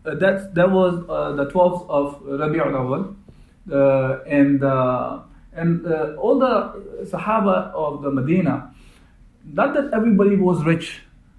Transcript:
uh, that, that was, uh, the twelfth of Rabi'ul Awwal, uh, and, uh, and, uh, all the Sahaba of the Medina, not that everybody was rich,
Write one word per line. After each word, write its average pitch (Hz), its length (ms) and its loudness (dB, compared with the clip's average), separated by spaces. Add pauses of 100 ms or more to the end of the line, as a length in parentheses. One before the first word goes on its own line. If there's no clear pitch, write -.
uh, 151 120 -6
that, 190 400 0
that 180 160 4
was, 180 380 2
uh, 147 240 -4
the 143 180 -2
twelfth 180 380 2
of 143 340 -2
Rabi'ul 147 500 -2
Awwal, 135 420 -4 (560)
uh, 135 520 2
and, 139 400 2
uh, 127 560 0 (340)
and, 170 320 -2
uh, 156 300 -4
all 240 240 2
the 214 680 -2
Sahaba 196 680 -2
of 147 280 -4
the 143 80 -4
Medina, 139 640 -2 (720)
not 202 300 -2
that - 180 -2
everybody 202 420 2
was 180 280 2
rich, - 380 -2 (380)